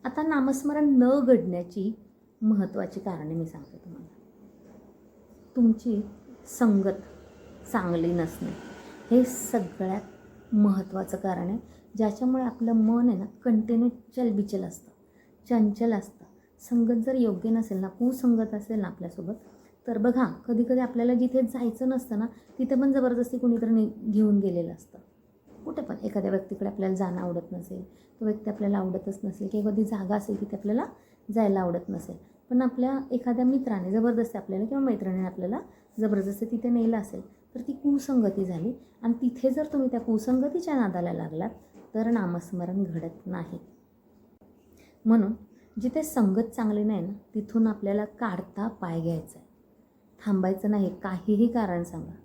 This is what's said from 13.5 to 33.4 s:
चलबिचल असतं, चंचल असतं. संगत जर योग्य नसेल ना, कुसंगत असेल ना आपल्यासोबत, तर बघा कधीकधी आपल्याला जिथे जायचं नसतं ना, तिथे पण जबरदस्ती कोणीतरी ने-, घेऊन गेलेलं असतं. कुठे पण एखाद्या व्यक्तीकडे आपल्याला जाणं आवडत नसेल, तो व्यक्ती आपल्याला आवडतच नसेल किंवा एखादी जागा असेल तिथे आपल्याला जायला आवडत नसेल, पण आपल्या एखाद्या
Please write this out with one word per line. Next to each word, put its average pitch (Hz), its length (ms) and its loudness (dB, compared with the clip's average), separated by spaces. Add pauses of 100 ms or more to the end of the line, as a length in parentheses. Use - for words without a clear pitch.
चलबिचल 202 480 0
असतं, - 280 -12 (560)
चंचल 220 460 2
असतं. - 320 -8 (360)
संगत 233 440 2
जर 262 100 0
योग्य 220 340 2
नसेल 220 280 0
ना, 190 120 -2
कुसंगत 240 640 2
असेल 214 260 -4
ना 190 80 -2
आपल्यासोबत, 175 460 -10 (540)
तर 233 100 -2
बघा 240 280 4 (220)
कधीकधी 240 320 2
आपल्याला 247 340 2
जिथे 254 300 4
जायचं 240 460 -2
नसतं 254 300 -2
ना, 226 60 0 (340)
तिथे 262 160 0
पण 269 160 4
जबरदस्ती 247 460 2
कोणीतरी 233 320 2
ने-, 220 420 2
घेऊन 208 280 6
गेलेलं 175 340 0
असतं. - 260 -20 (680)
कुठे - 160 -6
पण - 220 -6
एखाद्या 196 280 -2
व्यक्तीकडे 196 380 -4
आपल्याला 190 260 -2
जाणं 180 260 -2
आवडत 175 300 -6
नसेल, 185 320 -12 (360)
तो 220 60 -6
व्यक्ती 214 240 -2
आपल्याला 202 280 0
आवडतच 190 460 -4
नसेल 196 240 -6
किंवा 208 140 -2
एखादी 208 240 2
जागा 202 300 -4
असेल 202 260 -4
तिथे 208 160 -8
आपल्याला 226 280 -2 (440)
जायला 202 320 2
आवडत 175 280 -2
नसेल, 175 260 -8 (340)
पण 247 120 4
आपल्या 254 360 0 (140)
एखाद्या 247 340 0